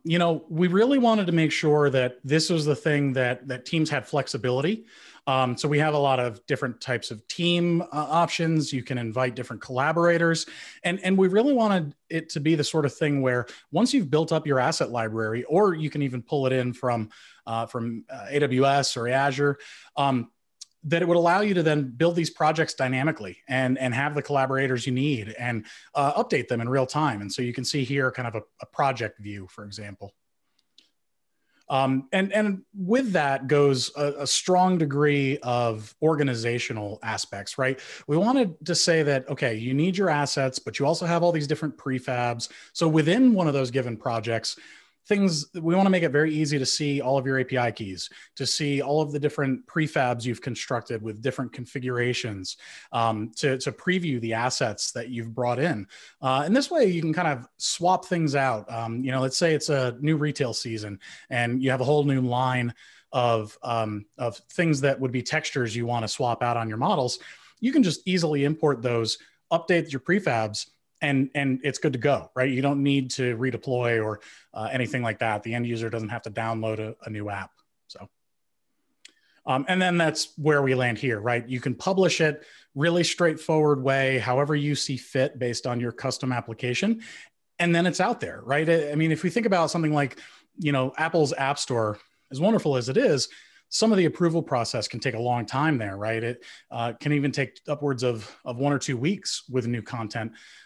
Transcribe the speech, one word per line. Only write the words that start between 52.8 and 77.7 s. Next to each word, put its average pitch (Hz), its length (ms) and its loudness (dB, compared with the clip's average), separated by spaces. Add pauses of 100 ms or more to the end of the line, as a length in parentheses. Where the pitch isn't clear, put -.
um, 113 440 0
to, 135 220 0
to 131 140 -4
preview 170 480 -2
the 113 140 -4
assets 117 580 -2
that 117 160 -10
you've 117 260 -8
brought 123 240 -2
in. 107 280 -2 (340)
Uh, 131 240 0
and 185 100 2
this 277 160 2
way 320 140 4
you 175 160 2
can 156 140 0
kind 170 140 0
of 123 280 -4
swap 175 480 0
things 160 300 0
out. 127 360 0
Um, 113 320 -6
you 131 80 -2
know, 131 100 0
let's 131 180 0
say 165 160 4
it's 147 160 -2
a 127 300 0
new 151 180 2
retail 139 340 -2
season 107 480 -8 (300)
and 120 320 0
you 131 80 2
have 123 100 2
a 127 40 0
whole 147 200 4
new 135 160 2
line 127 540 0 (360)
of, 117 520 0
um, 110 420 -4 (140)
of 120 180 -4 (160)
things 156 300 0
that 135 180 2
would 131 120 -2
be 123 100 -2
textures 123 520 -2
you 117 120 -4
wanna 117 220 -2
swap 120 340 -2
out 120 160 0
on 113 100 -4
your 110 80 -6
models. 139 420 0 (420)
You 247 120 0
can 294 100 6
just 175 240 0
easily 165 380 2
import 147 380 0
those, 117 340 0 (340)
update 165 400 2
your 135 100 -6
prefabs, 117 680 -2 (320)
and, 139 360 2
and 135 260 0
it's 139 160 -2
good 151 140 0
to 123 60 -4
go, 117 360 0
right? 131 160 2
You 127 100 0
don't 139 220 2
need 139 300 2
to 123 240 -2
redeploy 120 680 -2
or, 107 160 -6 (320)
uh, 107 200 -8
anything 127 280 -2
like 110 200 -2
that. 107 240 -2
The 117 100 -6
end 120 100 -4
user 117 240 -4
doesn't 110 200 -6
have 120 140 -8
to 113 80 -10
download 110 500 -4
a, 110 160 -10 (100)
a - 20 -12
new 104 220 -8
app. 98 220 -10 (340)